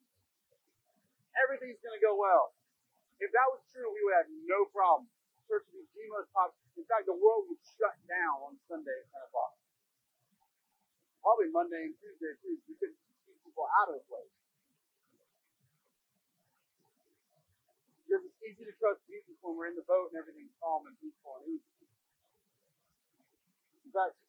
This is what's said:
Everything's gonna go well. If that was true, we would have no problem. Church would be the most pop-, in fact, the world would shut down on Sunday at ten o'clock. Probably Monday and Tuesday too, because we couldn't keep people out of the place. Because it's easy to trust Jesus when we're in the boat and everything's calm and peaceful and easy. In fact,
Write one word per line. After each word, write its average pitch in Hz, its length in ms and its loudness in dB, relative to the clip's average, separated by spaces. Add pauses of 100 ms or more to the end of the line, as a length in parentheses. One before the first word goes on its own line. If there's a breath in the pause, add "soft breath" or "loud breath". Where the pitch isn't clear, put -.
(1400)
Everything's 254 400 -2
gonna 220 220 -8
go 208 160 6
well. 185 340 6 (720)
If 392 100 -4
that 269 160 6
was 508 220 -4
true, - 180 -10
we 392 160 -6
would 190 140 4
have 160 100 2 (160)
no 196 240 2
problem. 170 400 4 (400)
Church 415 240 0
would 359 240 -20
be 214 80 -14
the 214 80 -14
most - 240 -8
pop-, 180 160 2 (240)
in 339 80 -14
fact, 220 240 0
the 349 80 -2
world 427 320 4
would - 140 -10 (180)
shut 202 240 0
down 160 400 -4
on 143 240 -18
Sunday 160 240 -10
at 127 160 -10
ten - 160 -18
o'clock. - 320 -4 (1700)
Probably 392 320 2
Monday 330 320 -4
and 320 160 -12
Tuesday 415 400 -12
too, 359 160 -8
because - 80 -20
we 311 160 -20
couldn't 320 160 -8 (240)
keep - 240 -20
people 156 320 -8
out 185 160 0
of 127 80 -12
the - 80 -20
place. 110 240 -16 (3750)
Because 370 240 -2
it's - 160 -20
easy 226 240 -18
to 208 80 -18
trust - 320 -2
Jesus 370 320 -20
when 170 160 -8
we're 165 160 -8
in 349 80 -12
the - 80 -12
boat 180 240 2
and 165 80 -12
everything's 160 400 -16
calm 160 320 -4
and - 80 -20
peaceful 294 400 -18
and 131 160 -20
easy. - 320 -16 (2000)
In 262 80 -14
fact, 185 240 -2 (100)